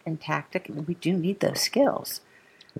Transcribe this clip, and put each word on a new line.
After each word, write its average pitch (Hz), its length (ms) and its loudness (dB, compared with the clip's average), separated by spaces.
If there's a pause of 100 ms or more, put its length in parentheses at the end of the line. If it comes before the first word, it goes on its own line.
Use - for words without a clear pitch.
and 160 160 -4
tactic? - 480 -4
I 104 60 -8
mean, 151 120 -6
we 170 80 -2
do 170 200 2
need 190 260 0
those - 200 2
skills. - 600 2 (600)